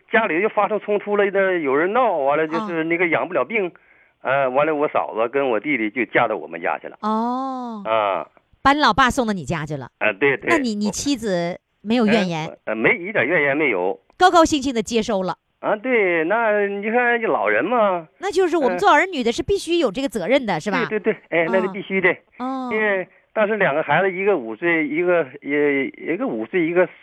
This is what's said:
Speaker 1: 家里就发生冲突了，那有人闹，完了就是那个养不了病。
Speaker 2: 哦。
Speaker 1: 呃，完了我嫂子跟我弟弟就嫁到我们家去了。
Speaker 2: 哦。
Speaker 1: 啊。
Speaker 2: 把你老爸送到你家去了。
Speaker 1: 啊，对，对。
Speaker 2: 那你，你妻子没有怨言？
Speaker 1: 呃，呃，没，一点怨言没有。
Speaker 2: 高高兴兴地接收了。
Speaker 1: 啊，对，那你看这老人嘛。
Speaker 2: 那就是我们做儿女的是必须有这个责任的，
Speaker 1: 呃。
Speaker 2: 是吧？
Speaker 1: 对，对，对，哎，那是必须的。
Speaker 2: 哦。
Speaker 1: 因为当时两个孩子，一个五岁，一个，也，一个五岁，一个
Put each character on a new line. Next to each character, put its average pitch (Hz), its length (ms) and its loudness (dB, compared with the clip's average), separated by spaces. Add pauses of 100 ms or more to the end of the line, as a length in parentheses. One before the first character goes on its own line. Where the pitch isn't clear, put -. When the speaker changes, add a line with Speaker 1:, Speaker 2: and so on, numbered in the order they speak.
(120)
Speaker 1:
家 220 160 2
里 165 120 -2
就 208 100 0
发 208 180 0
生 208 120 -2
冲 208 200 -2
突 208 180 -2
了， 202 160 4
那 190 240 2
有 139 180 0
人 165 180 2
闹， 233 240 2
完 139 200 0
了 160 100 0
就 156 60 -6 (140)
是 165 160 -4
那 165 120 -2
个 175 120 0
养 143 200 0
不 185 60 -10
了 135 100 0
病。 208 240 -4
Speaker 2:
哦。 165 40 -8 (500)
Speaker 1:
呃， 135 300 0
完 147 160 2
了 156 80 0
我 143 140 0
嫂 85 260 -4
子 113 140 0
跟 139 200 0
我 110 100 0
弟 139 200 -2
弟 107 100 -2
就 120 160 -2
嫁 131 220 0
到 110 80 -2
我 78 100 -8
们 82 160 -12
家 82 160 -2
去 - 100 -12
了。 - 140 -14
Speaker 2:
哦。 240 840 -6
Speaker 1:
啊。 110 440 0 (320)
Speaker 2:
把 269 100 4
你 294 80 2
老 254 140 4
爸 262 180 2
送 240 160 -2
到 214 60 -2
你 180 100 -6
家 151 220 -6
去 147 100 -8
了。 131 140 -12 (100)
Speaker 1:
啊， 107 140 0
对， 139 240 2
对。 - 120 -8
Speaker 2:
那 240 80 4
你， 247 160 -2
你 208 160 -2
妻 285 280 -4
子 180 420 -4 (220)
没 214 140 -2
有 247 100 4
怨 208 200 4
言？ 165 220 -4
Speaker 1:
呃， - 80 -14 (120)
呃， 110 80 -2
没， 123 200 2
一 190 160 -8
点 123 160 0
怨 170 140 2
言 143 160 2
没 151 140 2
有。 92 280 -2 (180)
Speaker 2:
高 370 140 6
高 330 140 6
兴 302 160 -2
兴 269 120 -4
地 226 80 -2
接 220 220 -2
收 196 180 -2
了。 180 140 -4 (240)
Speaker 1:
啊， 180 160 0
对， 202 480 2
那 208 440 2
你 202 220 -4
看 240 320 2
这 226 60 -2
老 107 220 2
人 107 160 2
嘛。 196 420 0 (120)
Speaker 2:
那 381 120 -4
就 370 160 2
是 311 80 0
我 277 140 2
们 - 80 -2
做 392 120 4
儿 311 160 6
女 349 160 -6
的 233 120 0
是 330 100 -4
必 403 140 0
须 339 220 -2
有 247 120 2
这 233 100 -6
个 269 60 -2
责 185 220 -4
任 269 160 4
的， 202 80 0
Speaker 1:
呃。 156 80 0
Speaker 2:
是 208 100 -4
吧？ 180 180 0
Speaker 1:
对， 214 80 -2
对， 208 160 0 (160)
对， 165 120 2
哎， 165 100 2
那 190 80 4
是 185 140 0
必 196 80 -8
须 190 180 -2
的。 180 100 4 (280)
Speaker 2:
哦。 254 340 -6
Speaker 1:
因 220 80 -2
为 196 260 -2 (280)
当 214 120 2
时 214 120 -2
两 160 180 2
个 156 80 0
孩 151 180 2
子， 196 80 2
一 185 140 -4
个 196 140 4
五 113 180 -6
岁， 165 320 0
一 156 160 -2
个， 175 240 2 (140)
也， 143 460 0
一 - 280 -6
个 240 100 -4
五 113 200 -4
岁， 175 200 0
一 165 80 -2
个 180 140 4 (160)